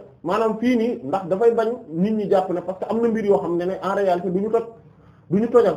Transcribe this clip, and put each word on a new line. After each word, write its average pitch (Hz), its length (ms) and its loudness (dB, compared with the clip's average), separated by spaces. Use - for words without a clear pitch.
maanaam 214 340 0
fii 247 180 2
nii 226 160 0
ndax 185 240 -4
dafay 208 260 4
bañ 220 140 0
nit 175 240 0
ñi 214 160 -2
jàpp 190 220 2
ne 175 100 -4
parce 185 200 -8
que - 100 -6
am 220 100 -4
na 233 80 2
mbir 220 180 -2
yoo 196 120 4
xam 175 180 -2
ne 175 100 -2
ne 190 140 -2
en 190 140 -2
réalité 190 360 0
du 180 100 -2
ñu 214 100 -2
toj, 226 140 0
du 180 100 2
ñu 233 80 0
tojal 233 280 4